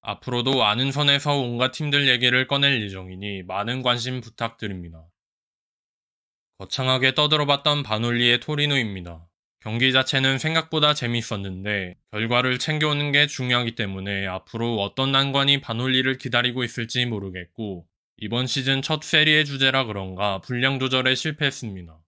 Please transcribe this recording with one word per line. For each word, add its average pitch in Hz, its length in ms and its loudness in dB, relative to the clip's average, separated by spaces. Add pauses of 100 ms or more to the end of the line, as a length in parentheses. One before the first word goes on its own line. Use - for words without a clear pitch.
앞으로도 123 600 0
아는 120 280 2
선에서 143 460 2
온갖 123 340 0
팀들 143 360 0
얘기를 123 380 4
꺼낼 139 380 2
예정이니 95 640 -8
많은 107 340 -4
관심 120 400 0
부탁드립니다. 92 840 -8 (1600)
거창하게 131 560 0
떠들어봤던 147 680 2
바놀리의 120 600 2
토리노입니다. 107 840 -2 (320)
경기 117 320 0
자체는 131 460 2
생각보다 156 560 0
재밌었는데 101 1000 -4 (160)
결과를 123 460 0
챙겨오는 147 540 0
게 143 160 4
중요하기 123 480 -2
때문에 98 500 -4
앞으로 110 560 -4
어떤 131 300 -2
난관이 139 500 2
바놀리를 127 560 0
기다리고 123 460 0
있을지 120 420 -2
모르겠고 98 800 -6 (320)
이번 117 300 -2
시즌 135 340 0
첫 151 220 -2
세리에 156 400 4
주제라 135 420 2
그런가 98 540 -2
분량 127 400 -2
조절에 131 360 2
실패했습니다. 107 920 -6